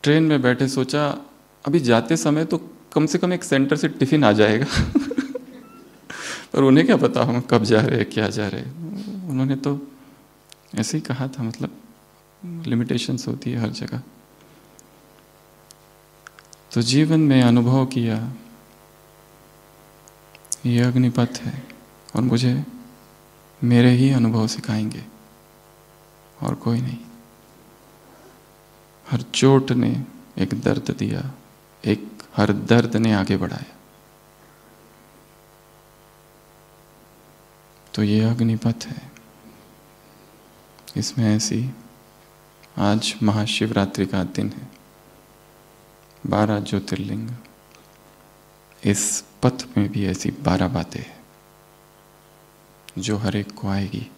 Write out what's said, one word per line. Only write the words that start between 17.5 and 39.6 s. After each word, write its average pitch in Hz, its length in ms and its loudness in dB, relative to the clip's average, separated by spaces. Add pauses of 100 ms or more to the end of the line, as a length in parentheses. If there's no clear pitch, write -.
किया, 117 460 -4 (2250)
ये 120 140 2
अग्निपथ 123 560 2
है, - 300 -10 (500)
और 110 60 0
मुझे 127 420 0 (1000)
मेरे 120 260 8
ही 127 200 6
अनुभव 113 360 2
सिखाएंगे 110 580 -4 (1400)
और - 120 -2
कोई 117 260 0
नहीं। 127 180 -6 (2000)
हर 123 120 0
चोट 131 500 4
ने 123 320 0 (340)
एक 95 220 -2
दर्द - 380 -2
दिया, 104 320 -4 (540)
एक, - 240 -2 (280)
हर 104 160 2
दर्द 113 440 2
ने 110 160 2
आगे 98 240 0
बढ़ाया। - 400 -8 (4000)
तो 107 80 0
ये 104 180 4
अग्निपथ 113 640 0
है, - 260 -14 (1900)